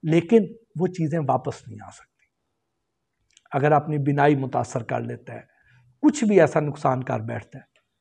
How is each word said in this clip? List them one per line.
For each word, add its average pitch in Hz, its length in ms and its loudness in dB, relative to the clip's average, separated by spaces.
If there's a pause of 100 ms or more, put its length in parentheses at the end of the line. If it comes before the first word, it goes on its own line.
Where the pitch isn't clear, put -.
लेकिन 170 500 2 (240)
वो 180 100 0
चीज़ें 165 300 -4
वापस 131 500 -4
नहीं 104 120 -18
आ - 100 -20
सकती। - 380 -20 (1200)
अगर 147 200 2
अपनी 151 260 0
बिनाई 143 380 2
मुतासर 127 460 -4
कर 120 180 -6
लेता 117 320 -12
है, - 140 -18 (560)
कुछ 294 220 2
भी 208 140 6
ऐसा 156 220 4
नुकसान 143 420 -2
कर 127 200 -4
बैठता 117 360 -10
है, - 80 -20 (340)